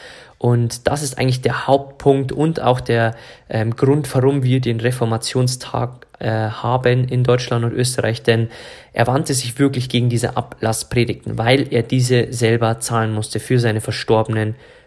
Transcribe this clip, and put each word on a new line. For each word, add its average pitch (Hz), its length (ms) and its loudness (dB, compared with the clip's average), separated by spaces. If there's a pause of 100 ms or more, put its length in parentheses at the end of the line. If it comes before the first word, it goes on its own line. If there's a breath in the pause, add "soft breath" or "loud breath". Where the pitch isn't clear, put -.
(380 loud breath)
Und 120 500 0
das 147 140 0
ist 135 160 -6
eigentlich 127 240 0
der - 240 -2
Hauptpunkt 139 640 2
und 160 300 -2
auch 127 200 2
der, 117 340 0 (340 loud breath)
ähm, 113 260 -2
Grund, 139 380 2
warum 135 300 4
wir 127 180 2
den 117 180 -2
Reformationstag, 123 1300 -2 (140)
äh, - 100 -4
haben 123 800 0
in 127 160 0
Deutschland 123 400 2
und 117 100 -2
Österreich, 113 500 -2
denn 113 260 2 (440 loud breath)
er 120 140 2
wandte 139 260 0
sich 120 240 -4
wirklich 131 320 0
gegen 120 200 0
diese 117 260 -2
Ablasspredigten, - 1000 -4
weil 131 340 2
er 117 120 0
diese 127 500 0
selber 113 460 0
zahlen 110 340 -2
musste 107 260 -4
für 127 200 0
seine 110 220 0
verstorbenen 110 760 0 (320 loud breath)